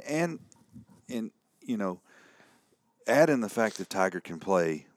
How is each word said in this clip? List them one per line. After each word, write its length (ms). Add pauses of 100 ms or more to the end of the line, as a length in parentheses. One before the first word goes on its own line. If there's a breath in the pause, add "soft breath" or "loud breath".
and, 320 (680)
and, 220 (300)
you 160
know, 240 (1040 loud breath)
add 220
in 120
the 80
fact 280
that 120
Tiger 300
can 200
play 580